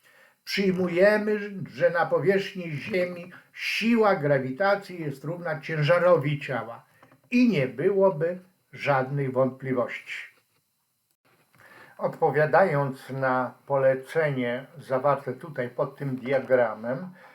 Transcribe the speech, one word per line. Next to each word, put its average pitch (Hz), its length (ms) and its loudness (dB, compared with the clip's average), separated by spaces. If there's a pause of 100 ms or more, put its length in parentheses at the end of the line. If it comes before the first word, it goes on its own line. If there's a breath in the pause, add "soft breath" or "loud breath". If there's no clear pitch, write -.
(440 soft breath)
"Przyjmujemy, 196 960 2 (300)
że 165 200 2
na 165 160 0
powierzchni 175 640 0
Ziemi 180 600 -4 (220 loud breath)
siła 214 640 2
grawitacji 147 840 0
jest 143 220 -8
równa 160 380 -8
ciężarowi 156 800 2
ciała", 117 460 -8 (460 soft breath)
i 247 180 6
nie 143 180 2
byłoby 180 720 2 (340)
żadnych 135 580 0
wątpliwości. 127 1000 -4 (1700 loud breath)
Odpowiadając 147 1080 2
na 131 440 0 (120)
polecenie 135 1000 0 (120)
zawarte 131 560 -2
tutaj 131 360 -8
pod 143 280 -6
tym 139 180 -6
diagramem, 123 920 -2 (260 loud breath)